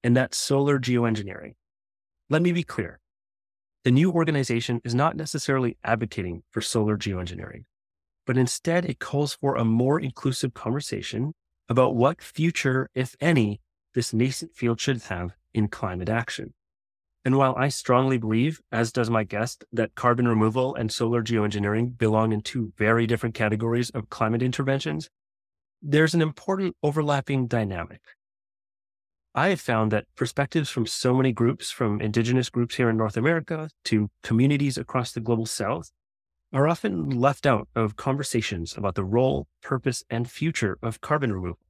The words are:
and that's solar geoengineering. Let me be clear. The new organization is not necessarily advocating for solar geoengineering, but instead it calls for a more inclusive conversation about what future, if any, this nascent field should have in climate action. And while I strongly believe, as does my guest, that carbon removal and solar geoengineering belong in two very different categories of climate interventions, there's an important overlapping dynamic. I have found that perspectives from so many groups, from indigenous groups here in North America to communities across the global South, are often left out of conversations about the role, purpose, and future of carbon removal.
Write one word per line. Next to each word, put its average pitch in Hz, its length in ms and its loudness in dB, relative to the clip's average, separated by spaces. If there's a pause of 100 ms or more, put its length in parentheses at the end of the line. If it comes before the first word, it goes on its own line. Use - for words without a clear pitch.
and 123 120 4
that's 127 220 2
solar 139 420 2
geoengineering. 117 720 -2 (760)
Let 156 120 2
me 175 100 2
be 170 120 -2
clear. - 360 -8 (840)
The 127 80 4
new 160 200 6
organization 139 720 0
is 120 100 -2
not 156 220 2
necessarily 139 680 -2
advocating 101 680 -4
for 107 100 -4
solar 107 360 0
geoengineering, 90 680 -8 (640)
but 127 120 2
instead 170 480 0
it 147 140 -6
calls 143 340 -2
for 139 220 0
a 120 100 2
more 123 340 4
inclusive 131 540 -4
conversation 120 800 -6 (340)
about 127 280 4
what 131 260 2
future, 139 720 -2
if 131 260 -4
any, 117 400 2 (360)
this 120 180 -2
nascent 131 420 -2
field 117 240 -2
should 131 240 -2
have 90 300 -6 (200)
in 107 140 2
climate 90 420 -6
action. - 440 -4 (720)
And 131 100 4
while 135 220 4
I 131 100 2
strongly 131 500 2
believe, 117 440 0 (100)
as 113 200 0
does 117 180 0
my 113 140 2
guest, 104 500 -6
that 120 220 -2
carbon 123 320 2
removal 113 480 2
and 107 160 -4
solar 117 320 0
geoengineering 107 720 0
belong 110 340 4
in 104 100 0
two 113 360 -6
very 113 300 4
different 113 280 -2
categories 117 540 0
of 110 200 -8
climate 117 340 0
interventions, 139 680 -2 (720)
there's 151 320 4
an 170 80 4
important 185 600 -2
overlapping 143 640 0
dynamic. 98 540 -4 (1300)
I 156 140 2
have 185 120 0
found 110 300 2
that 107 140 0 (100)
perspectives 143 560 -2
from 113 160 -2
so - 260 0
many 131 180 2
groups, 117 380 0
from 104 320 -2
indigenous 120 480 0
groups 120 240 -2
here 120 160 2
in 110 80 2
North 110 200 0
America 156 520 -2 (160)
to 107 240 2 (140)
communities 139 560 2
across 123 320 -6
the - 80 -8
global 113 260 -2
South, 113 460 -6 (600)
are 139 160 2
often 170 440 -2
left 131 340 2
out 113 300 2
of 107 220 -2
conversations 113 800 -4
about 98 200 -4
the 101 80 -2
role, 120 420 0 (160)
purpose, 131 480 -4
and 120 180 -4
future 151 540 -2
of 113 200 -6
carbon 143 300 0
removal. 90 280 -6 (100)